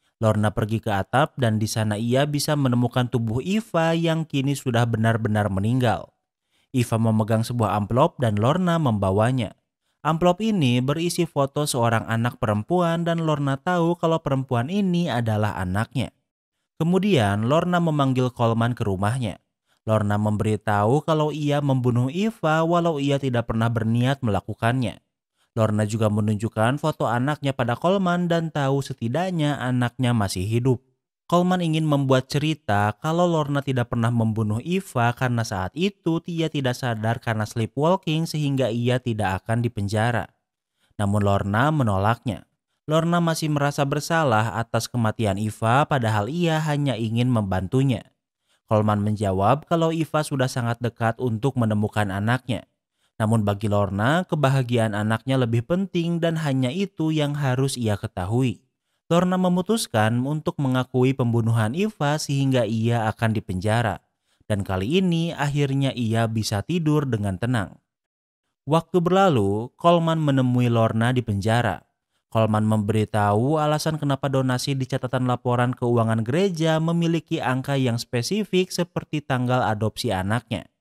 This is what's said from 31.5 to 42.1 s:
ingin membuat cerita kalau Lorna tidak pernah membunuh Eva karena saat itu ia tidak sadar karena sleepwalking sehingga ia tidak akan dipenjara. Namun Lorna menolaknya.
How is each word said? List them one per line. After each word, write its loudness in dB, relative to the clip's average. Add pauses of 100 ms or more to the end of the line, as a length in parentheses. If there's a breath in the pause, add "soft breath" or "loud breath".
ingin 0
membuat 2
cerita 0
kalau 0
Lorna 0
tidak -2
pernah 2
membunuh 0
Eva -2
karena -2
saat -6
itu -2
ia -2
tidak -2
sadar -2
karena -2
sleepwalking -2
sehingga 0
ia 0
tidak -2
akan -2
dipenjara. -2 (720)
Namun 2
Lorna 2
menolaknya. 0 (420)